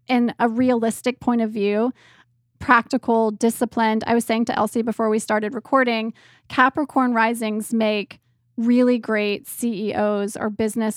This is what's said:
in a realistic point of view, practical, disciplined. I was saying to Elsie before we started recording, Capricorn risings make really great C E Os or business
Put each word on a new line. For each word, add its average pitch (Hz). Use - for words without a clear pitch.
in 240
a 240
realistic 240
point 240
of 220
view, 214
practical, 226
disciplined. 226
I 233
was 233
saying 226
to -
Elsie 220
before 220
we 214
started 214
recording, 233
Capricorn 262
risings 226
make 214
really 247
great 208
C 214
E -
Os 208
or 220
business 220